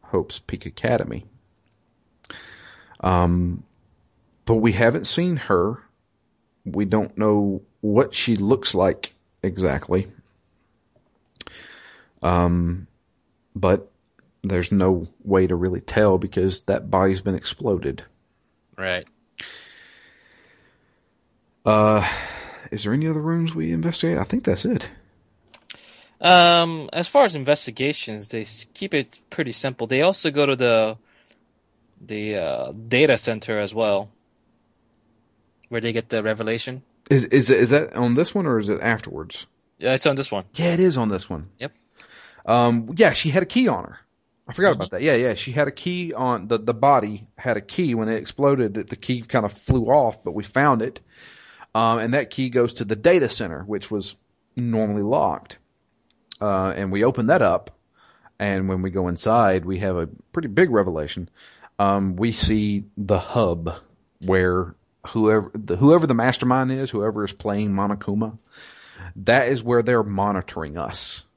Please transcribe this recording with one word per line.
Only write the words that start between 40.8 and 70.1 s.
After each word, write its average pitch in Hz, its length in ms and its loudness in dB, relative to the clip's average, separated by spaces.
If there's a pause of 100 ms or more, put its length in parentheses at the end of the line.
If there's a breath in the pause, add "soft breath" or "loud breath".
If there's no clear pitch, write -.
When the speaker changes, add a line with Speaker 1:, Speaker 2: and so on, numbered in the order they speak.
Speaker 1:
on 113 120 0
this 95 180 -4
one. 85 200 -10 (100)
Speaker 2:
Yep. 135 140 -12 (720 loud breath)
Speaker 1:
Um, 117 520 2
yeah, 170 160 6
she - 160 0
had 180 120 2
a 180 60 -4
key 247 200 0
on 113 180 -2
her. - 120 -20 (500)
I 101 60 -14
forgot 180 200 2
Speaker 2:
Mm-hmm. 98 80 -2
Speaker 1:
about 95 100 -6
that. 92 100 -6
Yeah, 143 140 4
yeah, 117 180 2
she - 180 -6
had 143 160 0
a 143 40 -6
key 180 420 -6
on, 117 340 -2
the, 113 120 0
the 113 140 -2
body 110 520 2 (120)
had 117 200 -2
a 101 40 -4
key 147 340 -2
when 110 140 -2
it 113 80 -2
exploded, 135 580 0
that - 140 -8
the 127 60 -8
key 123 260 -6
kind 113 240 0
of 107 80 -2
flew 127 340 0
off, 127 360 2
but 82 120 -6
we 101 80 -6
found 131 400 2
it. - 160 -8 (760 loud breath)
Um, 113 260 2
and 117 140 -2
that 135 160 0
key 131 200 -4
goes 120 260 2
to 113 100 -6
the 107 120 -2
data 165 320 4
center, 82 340 -6
which 101 260 -8
was 101 280 -6 (380)
normally 110 480 0
locked. 98 540 -2 (840)
Uh, 95 340 0
and 95 160 -6
we 101 120 0
open 123 240 0
that 156 160 4
up, 90 260 0 (720 soft breath)
and 98 280 -2
when 92 140 -2
we 95 80 -4
go 90 180 -2
inside, 95 560 2
we 92 140 -4
have 95 180 -2
a 82 120 -4 (260)
pretty 160 140 -4
big 143 240 2
revelation. 90 580 -2 (480 soft breath)
Um, 98 380 2
we 110 160 0
see 104 540 0 (120)
the 98 220 0
hub 87 500 -2 (560)
where 92 480 0 (360)
whoever 107 440 2
the, 107 220 -4
whoever 160 320 6
the 127 80 2
mastermind 127 560 0
is, 131 180 -4
whoever 104 340 -2
is 98 80 -6
playing 104 420 -4
Monokuma, 101 640 -4 (800 loud breath)
that 117 320 2
is 127 140 -2
where 120 200 2
they're 120 200 2
monitoring 98 760 -4